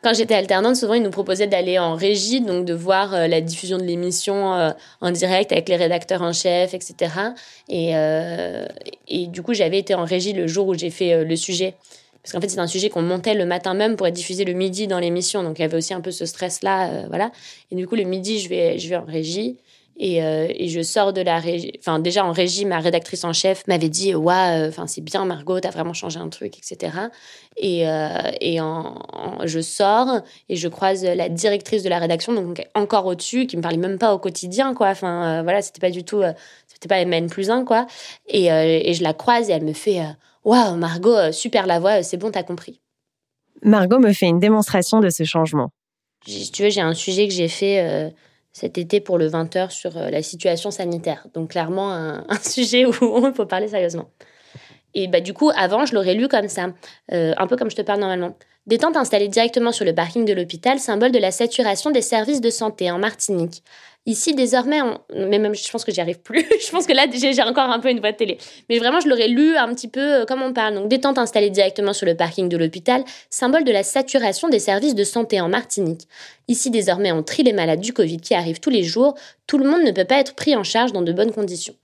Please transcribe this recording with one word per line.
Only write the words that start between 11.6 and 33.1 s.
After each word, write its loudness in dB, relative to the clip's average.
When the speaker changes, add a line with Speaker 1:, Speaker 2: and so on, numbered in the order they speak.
Speaker 1:
Parce -16
qu'en -4
fait, -4
c'est -4
un 0
sujet -2
qu'on -2
montait 0
le 2
matin -2
même 0
pour -2
être 2
diffusé -4
le -4
midi -2
dans -2
l'émission. -2
Donc, -6
il -2
y 0
avait -2
aussi -4
un -8
peu -10
ce -8
stress-là, -4
euh, -6
voilà. -4
Et -8
du -6
coup, -4
le 0
midi, -4
je -8
vais, 0
je -8
vais -2
en -6
régie. -6
Et, 0
euh, 0
et -4
je -4
sors 0
de -2
la 0
régie. -6
Enfin, -2
déjà, 0
en 0
régie, 0
ma 0
rédactrice -2
en -4
chef 0
m'avait 2
dit, « -2
Ouah, 4
euh, 0
enfin, -10
c'est -10
bien, -4
Margot, -4
t'as -4
vraiment -6
changé -8
un -10
truc, -12
et -20
cetera. » -8
Et, 0
euh, -2
et -2
en, -8
en... -8
je -4
sors 2
et -4
je -4
croise -2
la 0
directrice -2
de -2
la 0
rédaction, -2
donc -4
encore 0
au-dessus, -2